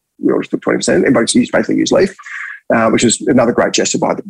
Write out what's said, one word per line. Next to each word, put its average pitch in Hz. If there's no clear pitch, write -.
we -
all -
just -
took -
twenty -
percent. 180
Everybody 120
just -
used, 123
basically -
used -
leave, 202
uh, 113
which -
was 113
another 120
great 92
gesture -
by -
the -